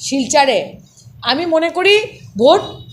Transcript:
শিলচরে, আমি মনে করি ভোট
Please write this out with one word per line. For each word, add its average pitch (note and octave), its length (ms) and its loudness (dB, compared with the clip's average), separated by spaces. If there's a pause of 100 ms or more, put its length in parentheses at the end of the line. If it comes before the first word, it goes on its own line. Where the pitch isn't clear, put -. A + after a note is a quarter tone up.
শিলচরে, C4 720 0 (500)
আমি C4 240 -2
মনে D#4+ 240 0
করি F#4 280 2 (400)
ভোট C4 220 4 (320)